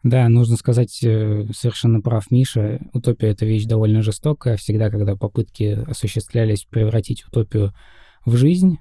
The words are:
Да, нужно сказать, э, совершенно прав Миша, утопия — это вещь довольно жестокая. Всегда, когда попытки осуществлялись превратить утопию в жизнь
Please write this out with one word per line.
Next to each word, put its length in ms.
Да, 240
нужно 300
сказать, 440
э, 440
совершенно 460
прав 280
Миша, 480
утопия — 360
это 180
вещь 180
довольно 380
жестокая. 560
Всегда, 320
когда 260
попытки 600
осуществлялись 760
превратить 640
утопию 460
в 100
жизнь 440